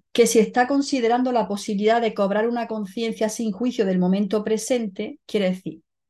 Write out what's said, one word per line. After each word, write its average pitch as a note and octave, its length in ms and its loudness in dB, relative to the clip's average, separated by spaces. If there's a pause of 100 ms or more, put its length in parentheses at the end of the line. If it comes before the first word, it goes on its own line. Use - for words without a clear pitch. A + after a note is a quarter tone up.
(120)
que A#3 140 6
si A3+ 120 4
está A#3 280 2
considerando B3+ 680 0
la A3 160 0
posibilidad G#3+ 520 0
de A3 140 0
cobrar G#3 340 0
una A#3+ 180 -4
conciencia A3 640 -4
sin A3 240 -4
juicio A#3+ 340 -2
del F#3 120 2
momento G3+ 460 0
presente, A3 840 -4
quiere G3 240 0
decir, F#3 320 -8 (280)